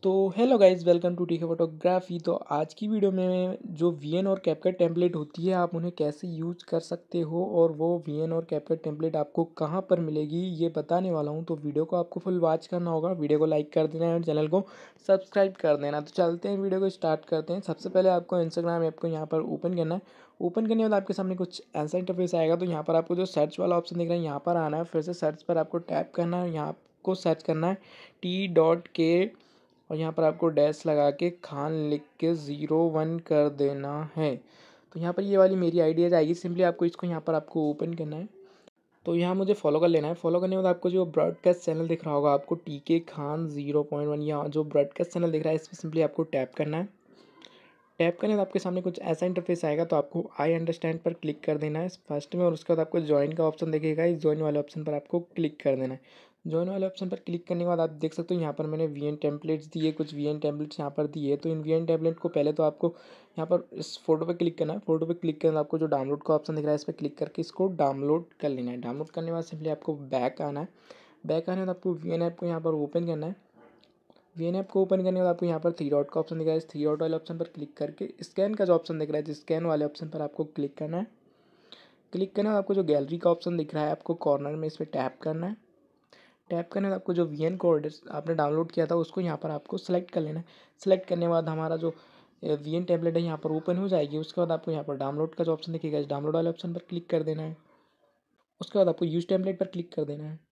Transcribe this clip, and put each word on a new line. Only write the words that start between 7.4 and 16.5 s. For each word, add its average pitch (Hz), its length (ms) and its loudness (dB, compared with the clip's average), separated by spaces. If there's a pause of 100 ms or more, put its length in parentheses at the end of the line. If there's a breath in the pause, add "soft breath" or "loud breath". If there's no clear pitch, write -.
और 165 160 6
वो 156 180 0 (180)
वीएन 156 260 -2
और 165 180 -2
CapCut 160 320 -2
टेम्पलेट 156 320 -4
आपको 151 280 0 (140)
कहाँ 165 320 0
पर 175 100 6
मिलेगी, 151 400 -2 (160)
ये 165 220 2
बताने 175 340 0
वाला 151 200 0
हूँ। 160 140 -6
तो 165 100 -2
वीडियो 147 300 -2
को 175 100 -4
आपको 175 240 -2
फुल 185 200 -2
वॉच 165 280 2
करना 175 240 -2
होगा, 165 200 0
वीडियो 151 280 2
को 156 60 6
लाइक 151 280 0
कर 156 140 4
देना 160 180 -2
है 170 80 2
और 170 100 0
चैनल 156 240 0
को 180 160 2 (440 loud breath)
सब्सक्राइब 190 480 4
कर 151 220 4
देना। 143 240 -2
तो 147 120 -12
चलते 170 360 0
हैं, 202 80 0